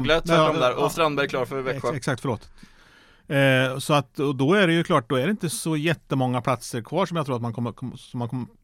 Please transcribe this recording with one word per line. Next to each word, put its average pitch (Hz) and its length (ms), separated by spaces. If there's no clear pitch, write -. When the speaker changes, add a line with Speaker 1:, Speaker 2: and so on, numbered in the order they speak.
Speaker 1:
Rögle, 156 140
tvärtom 160 340
Speaker 2:
ja, 165 60
Speaker 1:
där. 127 140
Och 143 80
Speaker 2:
ja. 143 60
Speaker 1:
Strandberg 147 380
klar 135 180
för 135 160
Växjö. 131 280
Speaker 2:
Ex-, 131 80
exakt, 127 240
förlåt. 123 280
Eh, 131 520
så 156 140
att, 143 260
och 139 160
då 135 180
är 202 140
det 165 60
ju 165 100
klart, 151 260
då 143 60
är 127 100
det 190 60
inte 202 180
så 160 280
jättemånga 135 640
platser 120 400
kvar 175 240
som 170 120
jag 151 80
tror 135 100
att 113 60
man 117 120
kommer, 120 180
kom-, 117 260
som - 220
man 120 100
kom-, 127 180